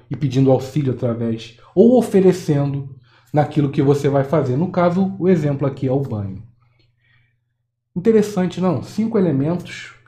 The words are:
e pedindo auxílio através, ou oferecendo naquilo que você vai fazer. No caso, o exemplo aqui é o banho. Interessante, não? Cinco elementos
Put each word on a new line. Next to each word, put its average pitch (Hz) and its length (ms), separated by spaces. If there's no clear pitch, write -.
e - 60
pedindo 135 380
auxílio 131 400
através, 117 680
ou 233 240
oferecendo 151 960
naquilo 143 380
que 147 120
você 143 260
vai 135 140
fazer. 131 340
No 180 140
caso, 180 480
o 170 100
exemplo 147 380
aqui 131 220
é 127 40
o 143 60
banho. 101 460
Interessante, 185 680
não? 165 240
Cinco 220 340
elementos 165 760